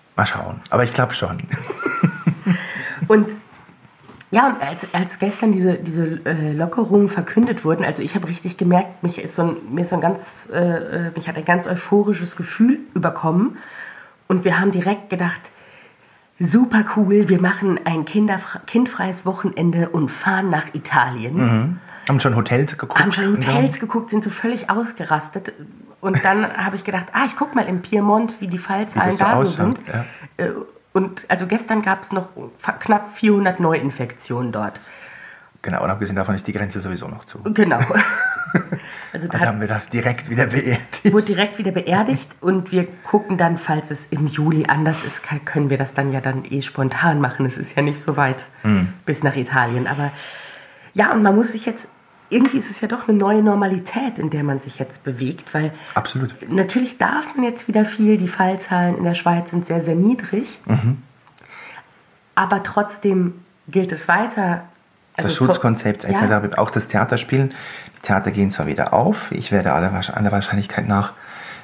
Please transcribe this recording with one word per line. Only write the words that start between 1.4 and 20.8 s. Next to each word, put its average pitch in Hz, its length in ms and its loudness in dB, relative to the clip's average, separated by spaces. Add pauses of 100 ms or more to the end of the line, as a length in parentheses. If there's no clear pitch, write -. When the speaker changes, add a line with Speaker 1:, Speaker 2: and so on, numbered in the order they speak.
Speaker 1:
<laughs> - 1700 -4
Speaker 2:
Und, 214 180 6 (1040)
ja, 240 180 4
und - 140 -4
als, 151 180 -6 (120)
als 180 260 -4
gestern 208 340 2
diese, 185 220 4
diese, 165 520 -2
äh, 156 260 -2
Lockerungen 196 560 2
verkündet 220 560 0
wurden, 170 200 2
also - 180 -4
ich - 120 -4
hab 180 140 -4
richtig 175 300 -8
gemerkt, 180 440 2
mich 170 160 -2
ist - 160 -10
so 175 80 0
ein, 165 140 0 (180)
mir 170 80 0
ist 175 80 -4
so 185 60 0
ein 151 60 -2
ganz, - 500 -4
äh, 160 60 -2 (500)
äh, - 80 -8
mich 156 120 -8
hat 160 80 -6
ein 156 80 -6
ganz 175 220 2
euphorisches 185 720 0
Gefühl 240 420 2 (160)
überkommen. 175 600 0 (680)
Und 180 180 2
wir 180 160 2
haben 202 120 2
direkt 190 360 -2
gedacht, 175 320 -4 (960)
"Super 220 460 4 (120)
cool, 202 320 6
wir 180 120 6
machen 185 440 0
ein 160 200 -2
kinderfre-, 196 640 -2
kindfreies 208 580 0
Wochenende 170 640 0
und 147 220 0
fahren 190 400 -2
nach 156 240 -2
Italien." 127 600 -2